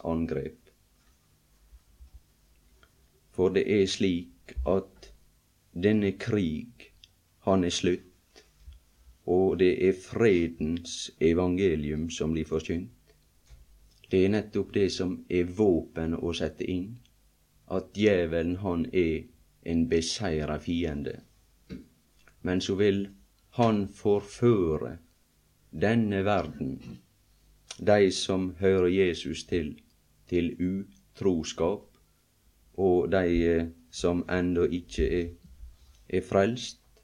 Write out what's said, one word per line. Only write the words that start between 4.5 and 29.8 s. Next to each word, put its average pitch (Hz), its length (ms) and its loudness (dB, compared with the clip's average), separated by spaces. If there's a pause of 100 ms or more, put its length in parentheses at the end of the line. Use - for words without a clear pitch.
at - 440 -2 (600)
denne 101 460 2
krig, 92 720 -4 (560)
han 95 160 4
er 87 100 0
slutt, - 380 -2 (1120)
og 92 340 2
det 90 280 4
er 95 60 4
fredens 85 1300 0
evangelium 82 880 2
som 80 240 -4
blir 78 120 -2
forkynt. 85 440 -4 (1200)
Det 95 140 4
er 101 80 2
nettopp 101 400 -4
det 98 180 2
som 90 380 -4
er 87 280 0
våpen 82 600 0
å 85 180 -4
sette 80 320 -6
inn, 95 300 -6 (720)
at 90 240 -6
djevelen, 87 600 0
han 90 340 -2
er 82 380 0 (340)
en 82 240 0
beseiret 78 760 -2
fiende. 80 560 -6 (1200)
Men 92 200 -2
så 98 140 -4
vil 98 300 2 (500)
han 107 320 2
forføre 95 1080 0 (720)
denne 101 540 0
verden, 78 720 -4 (800)
de 101 320 4
som 92 480 -2
hører 95 320 4
Jesus 85 560 0
til, 80 300 -4 (500)